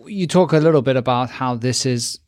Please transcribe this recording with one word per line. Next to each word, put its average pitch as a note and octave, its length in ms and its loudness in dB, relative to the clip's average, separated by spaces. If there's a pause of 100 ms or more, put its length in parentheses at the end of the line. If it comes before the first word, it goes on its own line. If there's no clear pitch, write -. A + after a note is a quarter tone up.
you G3 180 -6
talk E3 260 2
a D#3 60 4
little D3+ 240 4
bit C3 140 0
about B2 340 0
how B2+ 240 -4
this A#2+ 320 -4
is, A#2+ 420 -4